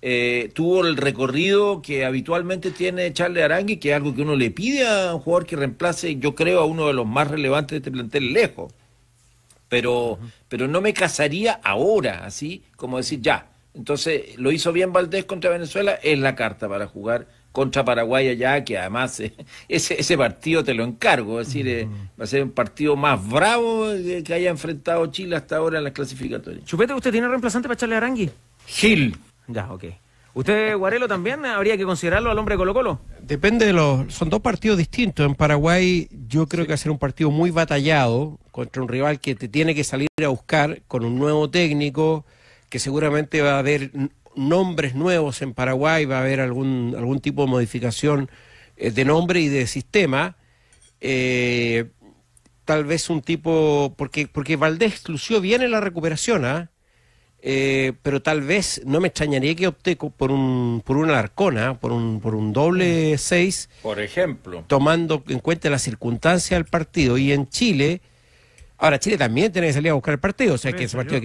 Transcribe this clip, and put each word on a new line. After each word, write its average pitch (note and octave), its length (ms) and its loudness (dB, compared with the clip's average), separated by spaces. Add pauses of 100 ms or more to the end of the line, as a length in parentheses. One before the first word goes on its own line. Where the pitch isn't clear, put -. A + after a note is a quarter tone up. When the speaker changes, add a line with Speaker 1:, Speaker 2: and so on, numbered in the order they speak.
Speaker 1:
Eh, A#2+ 520 0
tuvo F3 340 2
el D#3+ 80 0
recorrido D#3 840 0
que C#3 240 -4
habitualmente E3+ 680 -2
tiene F3+ 400 -2
Charles F3 320 0
Arangui, G3 320 0
que C#3+ 140 -2
es C#3+ 80 4
algo C#3+ 180 -2
que C3+ 60 -2
uno D3 160 0
le A#2+ 140 2
pide B3+ 360 0
a F#3+ 280 0
un D3+ 40 -6
jugador E3+ 260 0
que E3+ 120 -6
reemplace, D#3+ 580 -2
yo C#3 180 0
creo, F3 280 2
a D#3 40 4
uno D#3+ 220 0
de C#3+ 60 2
los B2 120 0
más C3+ 240 0
relevantes C#3+ 420 -2
de D#3 80 -4
este C3 120 -8
plantel B2+ 400 -4
lejos. F3 400 0 (1000)
Pero, A#2+ 440 0
Speaker 2:
Ujú. F2+ 80 -10 (260)
Speaker 1:
pero B2 200 -4
no D#3+ 140 0
me G#3 120 2
casaría F3+ 680 0
ahora, A#2 600 0
así D#3 380 -10 (140)
como B2+ 200 -8
decir, C3 240 -6
ya. B2+ 280 0 (240)
Entonces, D3 640 -4
lo B2+ 140 0
hizo E3 200 0
bien F3+ 220 0
Valdés F3+ 320 0
contra F#3 240 -2
Venezuela, F3 520 -2
es D3+ 160 2
la C3+ 180 0
carta G#2+ 340 -4
para G2+ 180 -6
jugar A2+ 400 -4 (240)
contra C3+ 320 0
Paraguay B2 460 2
allá, B2+ 340 0
que G#2+ 140 -6
además, A2 420 -4
<laughs> - 0 -
eh, G#2+ 140 -8 (340)
ese, D#3 320 -2
ese E3+ 180 2
partido C#3 460 0
te C3 100 -2
lo A2+ 120 -2
encargo, A#2+ 560 0
es A#2 60 -8
decir, B2+ 200 -4
eh, A#2 180 -2
Speaker 2:
Ujú. G#2+ 80 -8 (260)
Speaker 1:
va A#2+ 40 -8
a G#2+ 40 -8
ser C#3 160 0
un B2+ 80 -4
partido C#3+ 440 0
más C3+ 320 0
bravo, A3 640 2
eh, F3+ 340 -4
que E3+ 80 -4
haya F3+ 160 0
enfrentado E3 580 -2
Chile E3+ 280 -6
hasta D#3 220 -4
ahora D#3+ 220 0
en D3 40 -2
las C#3 100 -6
clasificatorias. B2+ 720 -8
Speaker 2:
Chupete, A#3 280 0
¿usted B3+ 180 0
tiene A#3 160 0
reemplazante B3 400 -2
para A#3+ 100 -4
Charles A3+ 200 -2
Arangui? A3+ 320 -2 (380)
Speaker 1:
Gil. E3 500 2 (300)
Speaker 2:
Ya, G#2+ 240 -8
ok. F#2+ 120 -14 (500)
¿Usted, G#3 420 0
Guarelo, G#3+ 320 0
también G#3+ 400 -2
habría G#3 300 2
que F#3+ 60 -2
considerarlo F#3+ 460 0
al G#3+ 80 0
hombre G#3 160 -2
de G3 60 0
Colo-Colo? F3+ 400 0 (220)
Speaker 3:
Depende G3 440 2
de G3+ 80 4
los... C#3 400 2
Son D#3+ 160 -2
dos G#3 120 0
partidos G#3+ 360 0
distintos. E3 480 0
En C#3 80 2
Paraguay E3 760 2 (200)
yo D3 200 2
creo E3+ 160 -2
Speaker 2:
Sí. D3 40 -2
Speaker 3:
que D#3+ 60 -4
va - 20 2
a - 20 -2
ser D3+ 140 -2
un D3 80 -2
partido D3 320 0
muy E3 180 2
batallado D3+ 880 2 (140)
contra B2 320 -8
un B2 40 -4
rival C3+ 320 0
que C#3 140 -4
te A#2+ 140 -8
tiene D#3 260 0
que C#3+ 100 -2
salir C#3 260 -2 (140)
a D3 40 2
buscar D3 600 0
con A#2 180 -4
un A#2+ 120 -2
nuevo D3+ 320 2
técnico, D3+ 760 0 (460)
que C3 80 -8
seguramente D3 640 0
va C#3+ 140 4
a C#3 40 2
haber C3+ 360 0
n-, C#3 140 -2 (260)
nombres D#3 580 0
nuevos D#3 480 0
en C3 140 -6
Paraguay, C#3 500 2
va C3 120 -2
a C3 40 0
haber C3+ 200 0
algún, B2+ 540 -2
algún C3 240 -2
tipo C#3+ 260 0
de C3 40 2
modificación, B2+ 800 0 (460)
eh, - 160 -2
de C3 140 0
nombre E3+ 340 4
y D#3 80 2
de C3+ 180 2
sistema. D#3 720 0 (640)
Eh, B2 840 0 (800)
tal D3+ 200 2
vez D#3 240 -2
un D#3+ 120 0
tipo... D3+ 760 2
Porque, C#3+ 300 -4
porque D3 280 -4
Valdés D#3+ 540 0
lució F#3+ 320 0
bien A3 220 2
en A#3+ 80 0
la A3 100 0
recuperación, E3+ 640 -2
¿ah? D#3+ 240 -4 (720)
Eh, C3+ 600 0
pero C#3 200 0
tal D#3 200 0
vez E3+ 440 -2
no C#3 140 2
me F3+ 100 2
extrañaría D3 460 0
que F3+ 120 0
opte E3+ 280 -2
co-, D3+ 140 -8
por C3+ 220 -2
un, B2+ 520 0
por C3 140 0
un D#3+ 120 2
Alarcón, C3 480 0
¿ah? B2 220 -2
Por A#2+ 120 -4
un, A2+ 280 -2
por A2 160 -2
un G#2+ 160 -2
doble E3 640 2
Speaker 1:
Mm. C#3+ 60 2
Speaker 3:
seis, F3+ 500 0 (140)
Speaker 1:
Por G#2 180 -4
ejemplo. G#2 640 -4
Speaker 3:
tomando D#3 600 2
en C3 120 -2
cuenta E3 300 0
las C#3 140 0
circunstancias D#3 720 0
del E3 80 0
partido. D3+ 520 2
Y C3+ 140 2
en C#3+ 160 2
Chile, E3+ 540 2 (800)
ahora D3 200 4
Chile G3+ 180 0
también C#3+ 340 2
tiene E3+ 160 0
que C#3+ 60 2
salir D3+ 180 2
a - 20 4
buscar D3 220 0
el C#3 40 -6
partido, G3 360 2
o - 20 -2
sea C3 140 -2
Speaker 4:
Por - 80 -6
Speaker 3:
que B2+ 60 -2
ese A2 60 -8
Speaker 4:
eso, B2 60 -6
Speaker 3:
partido B2+ 200 -2
hay A#2+ 40 0
Speaker 4:
yo - 40 -6